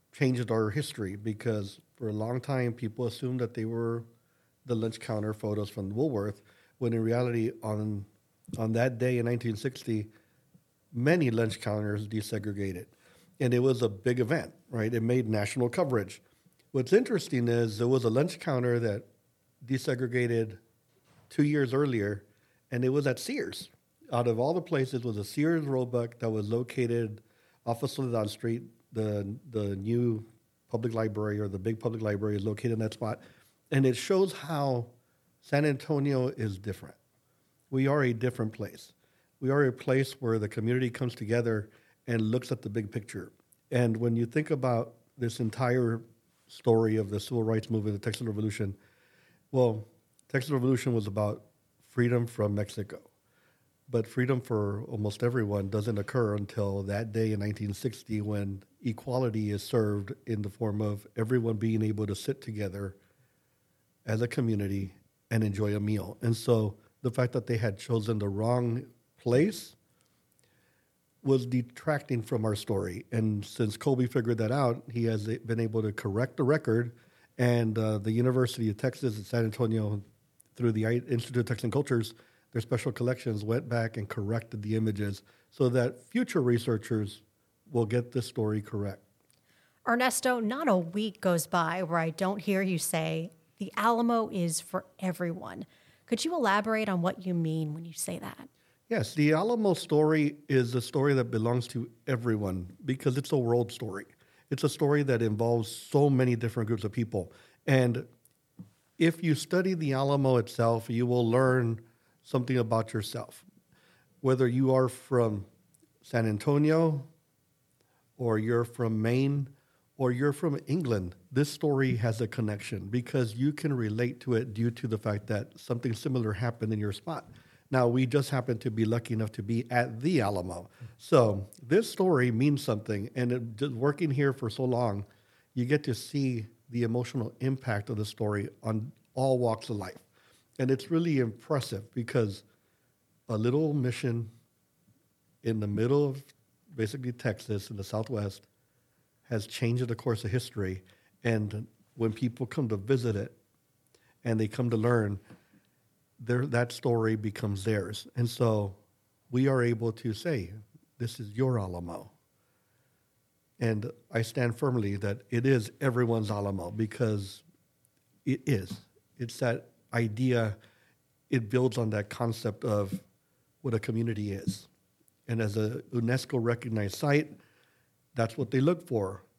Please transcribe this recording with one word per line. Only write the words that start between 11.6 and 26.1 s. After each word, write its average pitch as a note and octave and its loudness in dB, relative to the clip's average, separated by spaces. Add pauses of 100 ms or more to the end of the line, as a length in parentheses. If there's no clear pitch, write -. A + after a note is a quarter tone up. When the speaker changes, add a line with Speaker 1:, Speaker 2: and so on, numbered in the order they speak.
Speaker 1:
counters G#2 -2
desegregated. G2+ -6 (540)
And B2 2
it B2 6
was B2+ 4
a A#2 4
big B2 0
event, A#2 -2 (180)
right? A2+ -2
It A2+ 0
made A#2+ 2
national A2 0
coverage. B2 -2 (480)
What's C3 0
interesting D3+ 2
is A#2 2
there A#2+ 2
was B2+ 4
a A2+ 4
lunch D3 2
counter B2 0
that A2 -2 (640)
desegregated A#2+ 0 (720)
two - 2
years D3 2
earlier, A2 0 (460)
and B2 -2
it B2+ 2
was C#3+ 2
at B2+ 0
Sears. - -6 (440)
Out A#2+ 2
of A2+ 2
all C#3+ 2
the F3+ -2
places, C3 -2
was A2+ -4
a G2+ -4
Sears D#3 0
Roebuck B2 -2